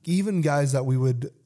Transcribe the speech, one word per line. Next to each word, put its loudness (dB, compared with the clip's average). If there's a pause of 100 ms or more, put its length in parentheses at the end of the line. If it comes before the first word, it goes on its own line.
even 0
guys 2
that 0
we 2
would 0 (160)